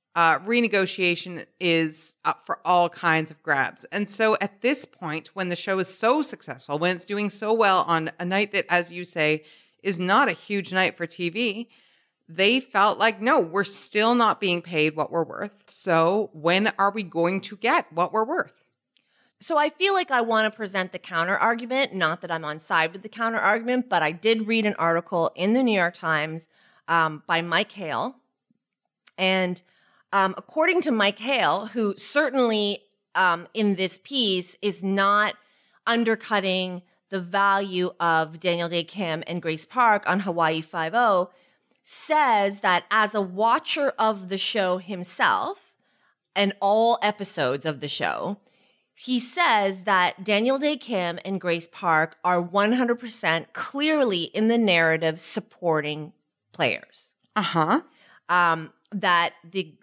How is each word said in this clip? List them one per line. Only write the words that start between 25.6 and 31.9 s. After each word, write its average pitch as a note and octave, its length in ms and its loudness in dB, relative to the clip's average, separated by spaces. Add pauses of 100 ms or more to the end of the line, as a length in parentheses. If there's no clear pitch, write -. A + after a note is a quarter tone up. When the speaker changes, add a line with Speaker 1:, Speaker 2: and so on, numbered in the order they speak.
Speaker 2:
New A3+ 140 2
York F3 160 0
Times, D#3+ 540 -4 (400)
um, D#3+ 400 0
by E3 140 0
Mike F3 300 0
Hale. E3+ 460 -6 (1000)
And, F#3 440 0 (520)
um, F#3+ 240 2
according E4+ 440 0
to D#4 100 0
Mike G#3 280 2
Hale, G#3+ 480 0
who A3 300 -2